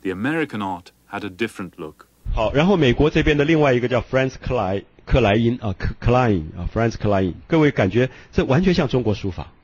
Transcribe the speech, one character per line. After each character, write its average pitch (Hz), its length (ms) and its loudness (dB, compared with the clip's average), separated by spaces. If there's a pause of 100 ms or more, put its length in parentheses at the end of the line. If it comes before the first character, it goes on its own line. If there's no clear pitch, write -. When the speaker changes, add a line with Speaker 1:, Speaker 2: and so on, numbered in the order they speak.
Speaker 1:
The 98 80 -6
American 131 480 -4
art 95 300 -8 (220)
had 101 140 -10
a 101 60 -8
different 92 480 -8
look. 78 260 -16 (300)
Speaker 2:
好， 110 180 -2
然 147 140 2
后 196 100 4
美 139 160 4
国 143 160 2
这 160 140 2
边 147 160 2
的 143 80 2
另 156 160 2
外 139 100 4
一 123 80 2
个 120 80 -2
叫 120 140 0
Franz 131 300 -2
Klein， 101 520 -4 (220)
克 131 160 2
莱 104 140 4
因 117 260 2
啊， 107 100 -4
克 - 260 -4
-，Klein 117 440 2 (160)
啊， 87 120 -6
Franz 110 220 0
Klein， 98 400 0 (140)
各 165 120 0
位 147 120 4
感 101 200 0
觉 120 200 2 (200)
这 180 140 0
完 143 180 2
全 185 120 2
像 165 140 0
中 127 140 0
国 107 120 0
书 98 160 -6
法。 85 180 -12 (160)